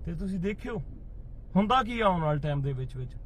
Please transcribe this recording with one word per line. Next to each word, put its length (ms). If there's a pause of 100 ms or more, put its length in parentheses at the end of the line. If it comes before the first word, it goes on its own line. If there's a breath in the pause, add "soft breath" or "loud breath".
ਤੇ 100
ਤੁਸੀਂ 240
ਦੇਖਿਓ 400 (760)
ਹੁੰਦਾ 260
ਕੀ 180
ਆ 60
ਆਉਣ 140
ਵਾਲੇ 200
ਟਾਈਮ 220
ਦੇ 100
ਵਿੱਚ 240
ਵਿੱਚ। 140 (160)